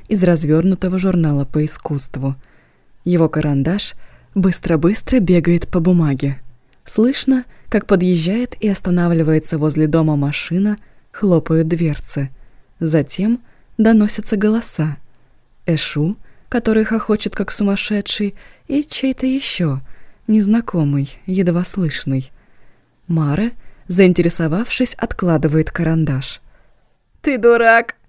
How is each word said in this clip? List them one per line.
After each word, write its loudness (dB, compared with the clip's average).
из 2
развернутого 2
журнала 0
по 0
искусству. -6
Его 2
карандаш -2
быстро-быстро 2
бегает 2
по -2
бумаге. 0
Слышно, 0
как -2
подъезжает 0
и 2
останавливается 0
возле 0
дома 2
машина, -2
хлопают 2
дверцы. -2
Затем 0
доносятся 2
голоса. -2
Эшу, -2
который 2
хохочет -2
как -6
сумасшедший, -2
и 0
чей-то -4
еще, -2
незнакомый, 0
едва 0
слышный. -4
Мара, 0
заинтересовавшись, 2
откладывает 0
карандаш. -2
«Ты 0
дурак!» — 4